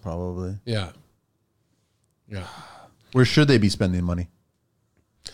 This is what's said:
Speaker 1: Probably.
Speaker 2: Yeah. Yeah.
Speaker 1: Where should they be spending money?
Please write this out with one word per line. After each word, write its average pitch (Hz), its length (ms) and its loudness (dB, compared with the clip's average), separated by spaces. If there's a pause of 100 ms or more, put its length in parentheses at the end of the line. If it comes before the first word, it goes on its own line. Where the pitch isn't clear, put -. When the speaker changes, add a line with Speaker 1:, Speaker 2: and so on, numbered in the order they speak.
Speaker 1:
Probably. 90 640 -8
Speaker 2:
Yeah. 104 260 -4 (1400)
Yeah. 98 180 -10 (680)
Speaker 1:
Where 127 120 6
should 151 220 4
they 139 120 6
be 101 100 4
spending 90 340 0
money? 87 260 -2 (1040)